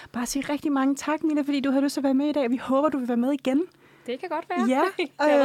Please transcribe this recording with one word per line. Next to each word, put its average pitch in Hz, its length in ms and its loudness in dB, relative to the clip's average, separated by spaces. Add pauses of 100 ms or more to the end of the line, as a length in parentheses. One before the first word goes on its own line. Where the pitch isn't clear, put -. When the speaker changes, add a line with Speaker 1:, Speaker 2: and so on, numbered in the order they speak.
(120)
Speaker 1:
bare 240 140 -6
sige 277 240 -4
rigtig 294 220 -2
mange 269 240 2
tak, 302 280 -4
Mila, 302 180 0
fordi 285 180 -2
du 269 120 0
havde 269 120 2
lyst 285 100 0
til 302 60 -6
at 262 40 0
være 269 100 2
med 285 140 2
i 294 40 0
dag. 277 200 0
Vi 254 60 0
håber, 277 320 2
du 294 80 0
vil 247 100 -4
være 240 100 0
med 247 160 2
igen. 269 280 0 (440)
Speaker 2:
Det 247 140 -6
kan 359 100 -8
godt 311 200 -6
være. 262 200 -2
Speaker 1:
Ja, 262 120 2 (100)
Speaker 2:
<laughs> 370 120 -4
Det 277 60 -6 (100)
har 294 80 2
været 294 180 4